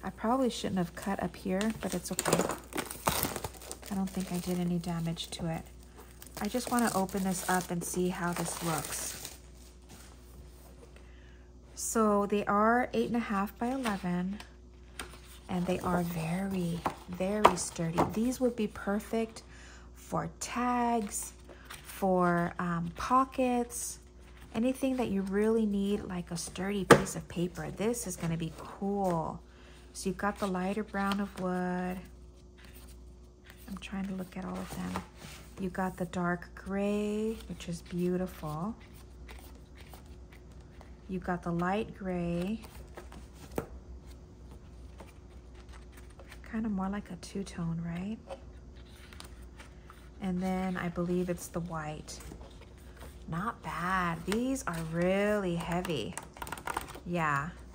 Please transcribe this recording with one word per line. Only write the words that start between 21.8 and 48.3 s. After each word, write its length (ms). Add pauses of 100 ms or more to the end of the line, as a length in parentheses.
for, 760
um, 380
pockets, 1040 (560)
anything 400
that 140
you 120
really 460
need, 380
like, 260
a 60
sturdy 480
piece 300
of 120
paper. 420
This 380
is 80
gonna 220
be 200
cool. 800 (540)
So 160
you've 80
got 220
the 80
lighter 380
brown 340
of 200
wood. 600 (1700)
I'm 140
trying 260
to 80
look 220
at 80
all 120
of 180
them. 280 (560)
You 100
got 280
the 80
dark 500
gray, 840 (120)
which 200
is 120
beautiful. 920 (2250)
You 120
got 240
the 80
light 460
gray. 640 (3750)
Kind 240
of 60
more 180
like 220
a 60
two-tone, 680
right? 320 (2000)